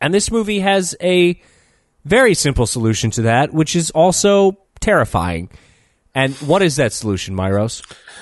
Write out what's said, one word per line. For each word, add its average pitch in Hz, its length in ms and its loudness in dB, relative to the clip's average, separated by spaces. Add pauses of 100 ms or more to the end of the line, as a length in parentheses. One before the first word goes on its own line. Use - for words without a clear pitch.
And 151 120 -2
this 208 160 0
movie 214 300 -2
has 190 420 0
a 175 380 2 (640)
very 220 300 2
simple 127 340 0
solution 113 440 -2
to 120 100 -4
that, 117 320 2
which 156 240 0
is 165 140 -4
also 196 640 2 (240)
terrifying. 90 680 -2 (640)
And 135 220 -2
what 151 260 0
is 160 140 0
that 131 160 0
solution, 98 420 -6
Myros? 98 480 -2 (400)